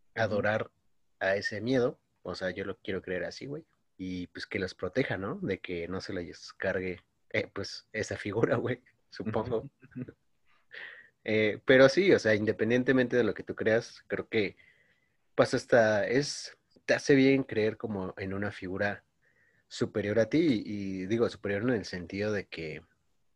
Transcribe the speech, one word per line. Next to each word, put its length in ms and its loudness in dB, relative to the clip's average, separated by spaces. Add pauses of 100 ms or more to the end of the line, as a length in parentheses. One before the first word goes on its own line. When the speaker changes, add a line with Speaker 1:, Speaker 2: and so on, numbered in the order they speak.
(140)
Speaker 1:
a 120 0
Speaker 2:
Ujú. 80 -2
Speaker 1:
adorar 360 -2 (500)
a 160 2
ese 240 -6
miedo". 400 0 (220)
O 120 -8
sea, 160 -6
yo 140 -6
lo 140 -8
quiero 240 -6
creer 220 -4
así, 220 -10
güey. 180 -10 (320)
Y, 320 -8
pues, 180 -14
que 120 -4
los 160 -6
proteja, 440 -4
¿no? 240 -6
De 180 -4
que 280 -8
no 120 -6
se 140 -10
les 400 -12
cargue, 460 -4 (300)
eh, 220 -4
pues, 400 -10
esa 240 -6
figura, 400 0
güey, 260 -4 (280)
supongo. 480 -4
Speaker 2:
Ujú. 120 -10 (120)
<laughs> 340 -14 (1080)
Speaker 1:
Eh, 400 0
pero 240 10
sí, 240 4
o 60 8
sea, 160 2
independientemente 840 2
de 80 4
lo 100 0
que 100 -12
tú 100 -8
creas, 540 0
creo 200 -6
que, 280 -2 (800)
pues, 200 4
hasta 520 4
es, 500 -2 (280)
te 100 0
hace 200 4
bien 300 6
creer 320 0
como 420 -6
en 160 -6
una 160 -4
figura 540 -6 (640)
superior 500 -2
a 100 4
ti, 100 2 (260)
y, 380 -6
y 40 -6
digo 220 2
superior 340 -4
en 80 0
el 140 0
sentido 480 -6
de 140 -4
que, 360 -10 (540)